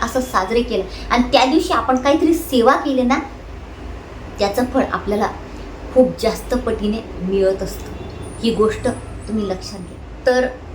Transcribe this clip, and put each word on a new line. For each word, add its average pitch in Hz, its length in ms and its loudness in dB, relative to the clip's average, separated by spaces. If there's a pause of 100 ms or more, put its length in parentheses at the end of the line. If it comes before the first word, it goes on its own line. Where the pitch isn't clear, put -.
असं 254 180 0
साजरे 226 400 0
केलं 202 220 -2 (260)
आणि 247 140 4
त्या 254 220 6
दिवशी 302 280 4
आपण 254 240 2
काहीतरी 311 360 4
सेवा 254 420 4
केली 269 260 0
ना, 247 140 4 (1200)
त्याचं 202 340 2
फळ 254 100 4 (100)
आपल्याला 202 340 0 (680)
खूप 254 280 6
जास्त 220 320 -2
पटीने 220 440 -2 (240)
मिळत 190 420 2
असतं. - 280 -8 (520)
ही 226 120 2
गोष्ट 214 320 2 (400)
तुम्ही 208 220 -2
लक्षात 185 300 -8
घ्या. - 460 -14
तर 254 220 4 (280)